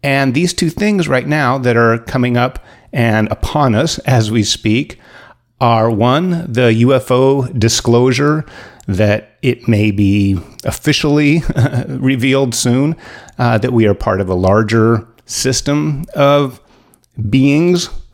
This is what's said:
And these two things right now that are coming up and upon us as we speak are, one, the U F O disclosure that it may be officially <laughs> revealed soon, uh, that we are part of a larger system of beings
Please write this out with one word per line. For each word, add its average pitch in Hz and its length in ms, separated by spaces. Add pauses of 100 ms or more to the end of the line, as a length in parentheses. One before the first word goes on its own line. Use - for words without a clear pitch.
And 139 320
these 170 180
two 170 160
things 202 380
right 131 200
now 143 320
that 123 180
are 117 220
coming 123 380
up 123 220 (340)
and 110 380
upon 135 440
us 143 260
as 117 300
we 113 120
speak 110 560 (640)
are, 113 300
one, 147 640
the 117 220
U 120 180
F 127 180
O 131 360
disclosure 127 960 (420)
that 104 560
it 120 260
may 107 240
be 98 460 (260)
officially 151 760 (240)
<laughs> 113 200
revealed 131 680
soon, 135 420 (420)
uh, 117 200
that 123 140
we 113 140
are 101 80
part 98 260
of 92 80
a 92 60
larger 110 720 (180)
system 147 800 (100)
of 143 460 (680)
beings 147 600 (240)